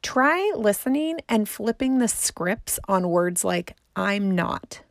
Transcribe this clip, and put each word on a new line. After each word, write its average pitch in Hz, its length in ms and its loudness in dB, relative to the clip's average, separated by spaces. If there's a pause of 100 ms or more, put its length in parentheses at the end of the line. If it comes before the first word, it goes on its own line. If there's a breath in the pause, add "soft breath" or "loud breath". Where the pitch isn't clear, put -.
Try 339 540 2
listening 269 720 0
and 214 200 2
flipping 254 500 0
the 240 100 4
scripts - 720 -4 (100)
on 180 220 2
words 180 340 2
like, 180 320 -2 (180)
"I'm 196 400 0
not" - 460 -4 (100)